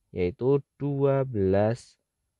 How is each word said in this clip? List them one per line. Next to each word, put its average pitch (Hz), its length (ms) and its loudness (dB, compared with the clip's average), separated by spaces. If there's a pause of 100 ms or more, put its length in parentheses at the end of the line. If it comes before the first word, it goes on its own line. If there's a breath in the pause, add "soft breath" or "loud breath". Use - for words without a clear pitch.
(100)
Yaitu 120 560 -2 (160)
dua 139 400 0
belas 104 720 0 (460)